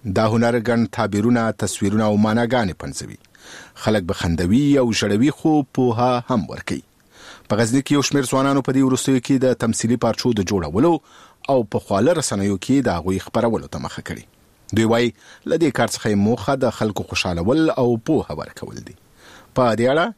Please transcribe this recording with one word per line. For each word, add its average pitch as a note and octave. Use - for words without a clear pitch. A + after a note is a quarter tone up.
دا G#2+
هنر A#2
ګڼ A#2
تعبیرونه، A2+
تصویرونه G#2
او G#2+
معناګانې A2
پنځوي. C2+
خلک G#2+
به F#2+
خندوي F2
او B2+
ژړوي، G#2+
خو D#3+
پوهه B2
هم A2+
ورکوي. -
په G#2
غزني A#2
کې -
یو C#3+
شمېر C#3
ځوانانو C3+
په D3
دې C3+
وروستیو C3
کې C3
د B2+
تمثیلي A#2
پارچو A#2+
د G2+
جوړولو G2
او C3+
په A#2
خواله A#2
رسنیو G#2
کې C3
د F2+
هغوی F#2
خپرولو A#2
ته -
مخه -
کړې. -
دوی A2+
وایي، A#2
له D#3
دې D#3+
کار A#2
څخه -
یې G#2
موخه B2
د A#2
خلکو G#2+
خوشحالول G#2
او B2
پوهه A2+
ورکول -
دي. -
په A#2
دې A#2+
اړه E3